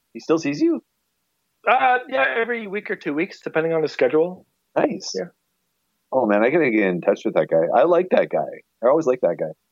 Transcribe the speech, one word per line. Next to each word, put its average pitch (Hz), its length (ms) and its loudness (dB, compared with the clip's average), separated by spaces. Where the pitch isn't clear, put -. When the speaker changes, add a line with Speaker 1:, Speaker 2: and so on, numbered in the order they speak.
Speaker 1:
he - 60 -16
still 160 180 0
sees 147 240 -6
you? 320 220 0
Speaker 2:
Uh, 254 400 2
yeah, 262 180 -2
every 226 300 -4
week 208 220 -8
or 190 60 -6
two 147 180 -6
weeks, 170 280 -6
depending 165 320 -2
on 160 80 0
the 147 60 0
schedule. 156 580 0
Speaker 1:
Nice. 190 400 -2
Speaker 2:
Yeah. 180 100 -6
Speaker 1:
Oh 127 140 2
man, 104 180 4
I 127 60 4
gotta 147 220 2
get 104 160 2
in 87 140 -2
touch - 240 0
with 95 100 -4
that 78 140 2
guy. 82 120 4
I 123 80 6
like 175 280 2
that 85 180 2
guy. 76 340 -4
I 117 40 2
always 160 180 2
like 127 160 0
that 85 180 0
guy. 78 120 -6